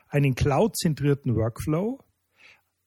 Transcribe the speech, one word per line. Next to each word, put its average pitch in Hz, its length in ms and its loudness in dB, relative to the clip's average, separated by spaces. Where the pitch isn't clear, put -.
einen 143 280 2
cloud-zentrierten 143 1000 0
Workflow, 156 680 -4